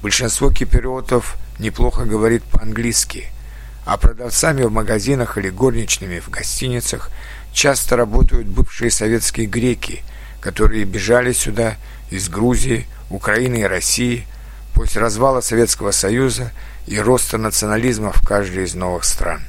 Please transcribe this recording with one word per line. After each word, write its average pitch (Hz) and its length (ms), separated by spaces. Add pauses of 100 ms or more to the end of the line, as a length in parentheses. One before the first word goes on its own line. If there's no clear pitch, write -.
Большинство 120 500
киприотов 127 840 (220)
неплохо 120 460
говорит 110 380
по-английски, - 840 (580)
а - 120
продавцами 123 680
в 110 80
магазинах 110 640
или 95 120
горничными 95 720
в - 100
гостиницах - 840 (420)
часто 135 420
работают 117 520
бывшие 110 420
советские 113 560
греки, 117 580 (380)
которые 107 440
бежали 113 480
сюда 110 420 (340)
из 95 200
Грузии, 117 580 (220)
Украины 117 480
и 107 60
России 117 600 (480)
после - 280
развала 120 400
Советского 113 500
Союза 117 600 (340)
и 104 140
роста 120 380
национализма 107 760
в - 140
каждой 95 380
из 87 120
новых 90 280
стран. 82 460